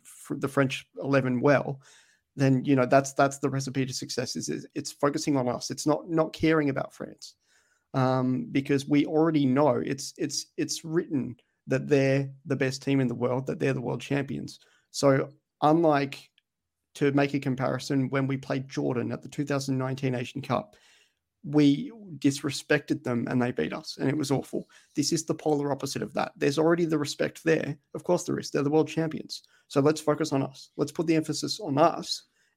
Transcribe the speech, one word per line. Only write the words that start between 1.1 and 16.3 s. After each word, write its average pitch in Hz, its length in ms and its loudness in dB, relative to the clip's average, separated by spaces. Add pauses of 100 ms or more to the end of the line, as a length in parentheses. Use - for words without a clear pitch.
well, 139 400 2 (560)
then, 135 300 4
you 139 100 4
know, 127 100 4
that's, 139 280 4
that's 139 240 2
the 143 120 -2
recipe 135 360 -2
to 131 80 -8
success, - 420 -6
is, - 140 -8
is - 260 -8
it's - 160 -8
focusing 147 460 0
on 123 100 0
us. - 240 -6
It's - 160 -6
not, 156 220 0
not 160 240 0
caring 156 380 2
about - 220 -6
France, - 420 -16 (580)
um, 127 580 0
because 139 340 0
we 147 200 4
already 156 400 2
know 127 400 4
it's, - 320 -8
it's, - 300 -6 (100)
it's - 260 -4
written 156 540 -4 (300)
that 135 200 -2
they're 139 420 4 (160)
the 156 120 -2
best 131 240 -2
team 139 180 2
in 131 80 2
the 120 80 -2
world, 123 320 -2
that 156 140 -4
they're 139 100 2
the 131 80 -2
world 123 220 -6
champions. 139 580 -6 (320)
So 135 380 2 (320)
unlike, 147 640 2 (640)